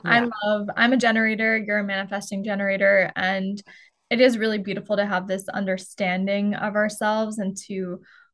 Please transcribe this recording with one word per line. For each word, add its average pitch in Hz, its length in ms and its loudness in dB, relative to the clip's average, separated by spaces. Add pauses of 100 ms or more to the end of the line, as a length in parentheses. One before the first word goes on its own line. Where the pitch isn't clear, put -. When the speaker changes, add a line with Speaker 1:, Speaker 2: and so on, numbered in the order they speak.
Speaker 1:
I 233 160 4
Speaker 2:
Yeah. 240 80 0 (160)
Speaker 1:
love, 208 320 0
I'm 233 160 4
a 269 40 4
generator, 220 600 2
you're 208 220 -2
a 202 60 -2
manifesting 196 600 -6
generator. 196 720 2
And 190 460 -2 (480)
it 240 100 4
is 254 180 6
really 214 200 0
beautiful 196 380 -4
to 202 100 2
have 190 220 -2
this - 200 -4
understanding 196 1080 -2
of 208 220 -4
ourselves 214 640 0
and 196 180 -4 (100)
to 185 340 -8 (340)